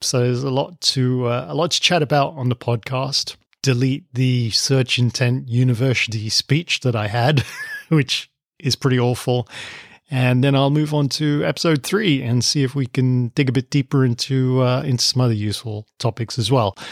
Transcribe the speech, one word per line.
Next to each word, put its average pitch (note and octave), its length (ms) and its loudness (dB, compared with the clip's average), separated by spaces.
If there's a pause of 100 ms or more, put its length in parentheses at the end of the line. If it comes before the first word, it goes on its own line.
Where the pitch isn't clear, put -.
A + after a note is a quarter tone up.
So - 180 0
there's B2 220 0
a C#3 80 -2
lot C#3 300 -4
to, B2+ 460 0
uh, A#2+ 220 -2
a D3+ 60 -8
lot D#3+ 160 0
to - 100 -2
chat F3 220 2
about D3 320 0
on C3 140 -4
the A#2+ 80 0
podcast. C3 800 -4 (260)
Delete C3 420 0 (100)
the B2 360 2
Search C3 480 0
Intent B2 500 0
University A#2 840 0
speech - 500 0
that A#2+ 160 0
I G#2+ 120 -2
had, A#2+ 320 2 (260)
<laughs> - 220 -12
which - 420 0 (280)
is C3 180 -2
pretty B2+ 220 0
awful. B2 480 0 (680)
And B2+ 300 2
then C#3 140 4
I'll C#3 140 4
move D3+ 220 0
on D3 180 2
to D3+ 340 0
episode D#3+ 400 0
three F#3 360 0
and A#2+ 220 0
see C#3+ 220 0
if C3 100 -2
we C#3 120 -2
can B2+ 420 0
dig C3 200 0
a B2+ 40 2
bit B2+ 180 -2
deeper C#3 340 2
into, B2+ 560 0
uh, B2+ 220 2
into C3 220 -2
some - 180 0
other A#2+ 100 4
useful G#2+ 540 -6 (140)
topics A2+ 360 -4
as A#2 140 -2
well. A2+ 260 2 (160)